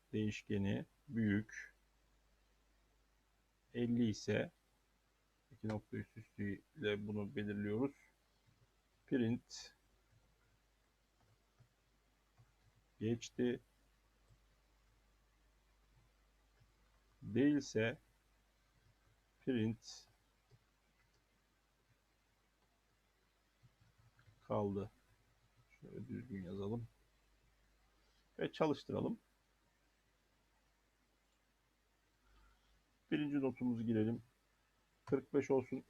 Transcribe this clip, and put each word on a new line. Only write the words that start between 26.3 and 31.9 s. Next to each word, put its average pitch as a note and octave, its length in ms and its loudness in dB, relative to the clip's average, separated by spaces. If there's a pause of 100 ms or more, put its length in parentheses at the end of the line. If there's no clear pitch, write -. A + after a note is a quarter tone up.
yazalım. G2+ 440 -6 (1500)
Ve E3 120 -2
çalıştıralım. - 680 0 (4000)